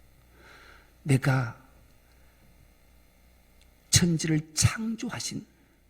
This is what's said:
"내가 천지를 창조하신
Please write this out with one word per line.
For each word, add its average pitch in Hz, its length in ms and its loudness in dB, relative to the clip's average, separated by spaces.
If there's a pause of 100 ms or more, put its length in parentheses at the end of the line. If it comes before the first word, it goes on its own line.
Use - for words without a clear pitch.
(1040)
"내가 131 540 0 (2250)
천지를 160 520 2 (120)
창조하신 - 920 -4 (440)